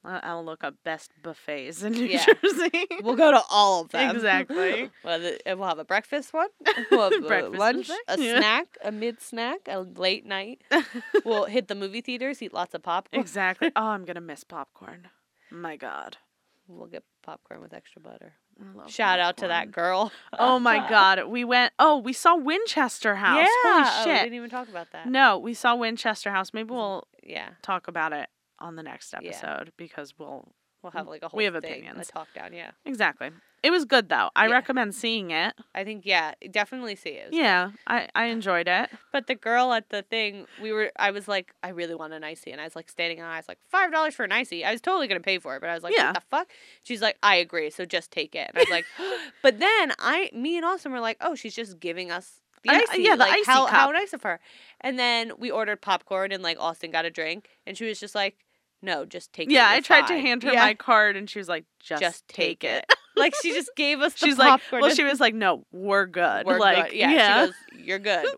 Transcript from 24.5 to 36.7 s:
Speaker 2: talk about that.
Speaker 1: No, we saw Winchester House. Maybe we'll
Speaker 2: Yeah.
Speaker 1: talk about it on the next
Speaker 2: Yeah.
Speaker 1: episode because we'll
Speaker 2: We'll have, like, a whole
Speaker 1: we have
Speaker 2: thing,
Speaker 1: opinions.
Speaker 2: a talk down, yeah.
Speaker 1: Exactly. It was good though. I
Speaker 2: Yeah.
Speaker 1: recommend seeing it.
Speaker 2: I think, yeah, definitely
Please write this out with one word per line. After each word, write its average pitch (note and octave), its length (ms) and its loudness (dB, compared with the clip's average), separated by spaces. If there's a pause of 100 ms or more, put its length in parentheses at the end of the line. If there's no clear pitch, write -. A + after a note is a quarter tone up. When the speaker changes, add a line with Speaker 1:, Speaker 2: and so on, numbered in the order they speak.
Speaker 2:
talk B3 180 -10
about F3 240 -14
that. E3 160 -14
Speaker 1:
No, B3+ 300 6
we A#3 160 -6
saw A#3+ 200 2
Winchester A3+ 560 -4
House. F#3+ 240 -4
Maybe A3 180 -8
we'll G#3 340 -6 (160)
Speaker 2:
Yeah. - 280 -14 (120)
Speaker 1:
talk F#3 260 -6
about D#3+ 240 0
it D3 160 -8 (300)
on E3 180 -14
the D#3+ 60 -16
next - 380 -18
Speaker 2:
Yeah. E3+ 100 -14
Speaker 1:
episode - 460 -10
because D3+ 420 -18
we'll C#3 340 -18 (300)
Speaker 2:
We'll F3+ 80 -16
have, D#3+ 160 -10
like, D#3 160 -16
a E3 60 -12
whole G#3 100 -10
Speaker 1:
we G#3+ 60 0
have F#3 180 -2
Speaker 2:
thing, D#3+ 220 -14
Speaker 1:
opinions. - 240 -16
Speaker 2:
a - 40 -20
talk D#3 220 -12
down, - 180 -16
yeah. E3+ 200 -18 (120)
Speaker 1:
Exactly. G3 460 -4 (320)
It D#4+ 80 4
was E4+ 140 2
good A3+ 240 2
though. A2+ 260 0
I A3 140 4
Speaker 2:
Yeah. A#3 60 2
Speaker 1:
recommend B3 420 -2
seeing A3+ 340 -6
it. E3 240 -2 (220)
Speaker 2:
I G3 80 -6
think, G3+ 200 -12
yeah, E3+ 280 0 (180)
definitely G#3+ 460 -6